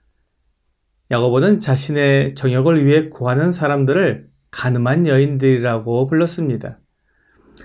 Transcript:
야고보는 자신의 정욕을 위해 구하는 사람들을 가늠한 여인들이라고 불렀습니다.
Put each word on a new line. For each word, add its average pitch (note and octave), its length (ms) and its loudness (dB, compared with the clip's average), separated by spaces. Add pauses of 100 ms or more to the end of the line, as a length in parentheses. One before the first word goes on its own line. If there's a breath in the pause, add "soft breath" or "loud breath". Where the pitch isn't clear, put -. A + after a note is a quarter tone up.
(1080)
야고보는 B2+ 520 2
자신의 C#3 760 0
정욕을 C3+ 500 2
위해 D#3 240 4
구하는 C#3 440 -2
사람들을 C#3+ 760 -2 (220)
가늠한 B2+ 560 0
여인들이라고 C3 1040 0
불렀습니다. D#3+ 720 -4 (840 loud breath)